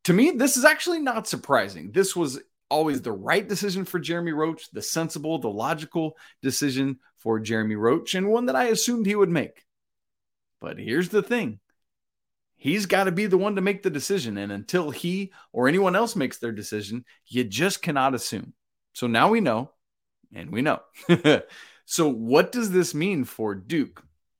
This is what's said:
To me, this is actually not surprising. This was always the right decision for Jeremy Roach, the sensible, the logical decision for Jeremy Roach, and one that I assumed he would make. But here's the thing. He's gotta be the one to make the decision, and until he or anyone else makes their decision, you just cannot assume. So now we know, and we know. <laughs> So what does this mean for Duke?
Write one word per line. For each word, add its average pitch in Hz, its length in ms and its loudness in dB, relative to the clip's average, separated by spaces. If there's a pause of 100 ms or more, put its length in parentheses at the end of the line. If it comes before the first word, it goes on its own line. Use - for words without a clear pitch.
To 175 100 4
me, 262 200 6
this 262 240 2
is 247 80 4
actually 311 340 2
not 247 300 -4
surprising. 101 640 -2
This 190 240 0
was 147 240 -4 (300)
always 151 320 0
the 117 100 -6
right 135 340 0
decision 190 380 -2
for 180 160 -4
Jeremy 170 320 -4
Roach, 156 380 -4
the - 120 -10
sensible, 160 560 -4
the 120 120 -4
logical 156 680 -4 (260)
decision 135 560 -2 (200)
for 113 200 -2
Jeremy 110 380 -2
Roach, 123 380 2
and 190 140 0
one 240 180 2
that 262 100 2
I 254 80 4
assumed 226 420 0
he 202 80 2
would 202 140 4
make. 156 360 -2 (960)
But - 180 -10
here's 156 320 -2
the 214 120 4
thing. 196 380 -4 (960)
He's 190 300 -2
gotta 190 260 2
be 202 140 0
the 185 100 4
one 196 200 0
to 190 40 0
make 196 220 0
the 190 80 -2
decision, 135 480 -2
and 101 120 -6
until 143 400 -2
he 185 420 -4 (200)
or 123 160 2
anyone 185 260 4
else 226 220 0
makes 127 220 -2
their 117 120 -6
decision, 107 540 -8 (220)
you 123 180 0
just 131 380 -2
cannot 135 320 0
assume. - 400 -6 (400)
So - 120 -4
now 120 220 4
we 226 140 4
know, 123 280 0 (640)
and 85 160 -12
we 107 120 -2
know. 147 180 0 (260)
<laughs> 156 360 6 (420)
So 160 240 0
what 127 420 2
does 233 200 -2
this 180 240 2
mean 156 300 0
for 107 300 -6
Duke? 120 480 -4 (380)